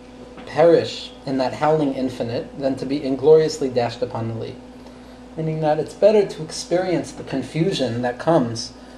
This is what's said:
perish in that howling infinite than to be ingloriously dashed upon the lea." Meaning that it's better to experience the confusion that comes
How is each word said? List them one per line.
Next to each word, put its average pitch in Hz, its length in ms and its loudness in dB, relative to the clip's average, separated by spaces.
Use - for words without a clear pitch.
perish 156 680 4
in 135 120 -4
that 127 160 -2
howling 147 400 2
infinite 127 640 -6
than 135 160 -2
to 131 100 -8
be 139 160 -4
ingloriously 143 680 4
dashed 120 320 -2
upon 117 260 -4
the 113 80 -6
lea." 117 200 -10
Meaning 160 260 -4
that 156 180 2
it's - 160 -4
better 208 320 6
to - 160 -10
experience 170 680 -2
the - 120 -14
confusion 131 800 -2
that 123 160 -2
comes 123 520 0